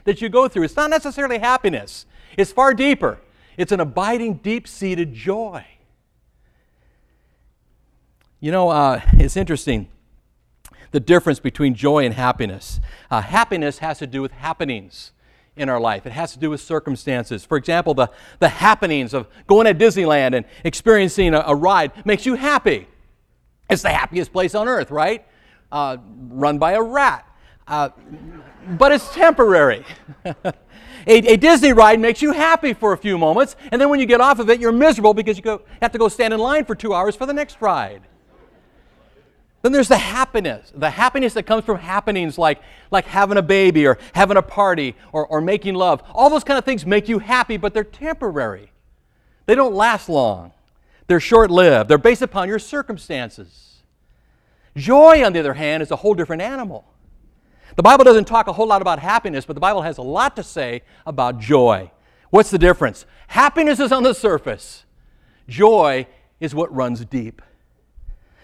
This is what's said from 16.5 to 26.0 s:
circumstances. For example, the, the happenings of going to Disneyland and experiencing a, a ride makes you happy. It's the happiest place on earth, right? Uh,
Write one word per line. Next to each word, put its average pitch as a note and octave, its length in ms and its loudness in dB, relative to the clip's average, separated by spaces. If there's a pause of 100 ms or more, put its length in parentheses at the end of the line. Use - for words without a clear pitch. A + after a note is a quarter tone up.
circumstances. B2+ 800 -8
For D#3 140 -4
example, E3 340 -2
the, B2+ 180 0 (280)
the A3 100 2
happenings E3 640 0
of C3 160 -8 (180)
going G#3+ 200 6
to G3+ 80 4
Disneyland D#3 600 2
and A#2 120 -4 (180)
experiencing F#3+ 720 0
a, D3+ 120 0
a D3 80 0
ride E3 380 0 (140)
makes G#3 180 -2
you B3 120 -2
happy. C4 520 -2 (800)
It's F#3+ 140 -2
the F3+ 80 -2
happiest D#3 420 -6
place F#3 220 -4
on G#3+ 120 -4
earth, A3 240 -4
right? F3 360 -4 (440)
Uh, C3+ 280 -8 (300)